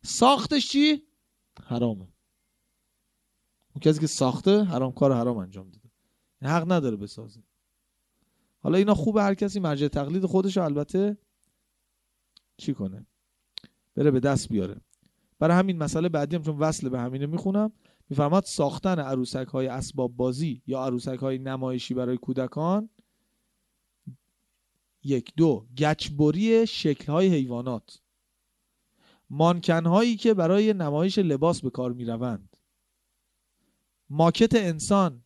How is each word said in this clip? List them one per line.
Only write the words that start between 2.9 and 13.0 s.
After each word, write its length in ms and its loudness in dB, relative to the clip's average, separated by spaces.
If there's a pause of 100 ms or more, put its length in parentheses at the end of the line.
اون 80 -12
کسی 180 4
که 80 0
ساخته 560 2
حرام، 280 -2
کار 220 4
حرام 240 0
انجام 320 -12
داده، 200 -20 (520)
حق 300 -2
نداره 240 0
بسازه. 480 -14 (1160)
حالا 180 0
اینا 180 4
خوبه 280 2
هر 100 2
کسی 260 -4
مرجع 280 0
تقلید 380 -2
خودش 320 0
رو 60 2
البته 540 -2 (1400)
چی 160 -6
کنه، 320 -8 (920)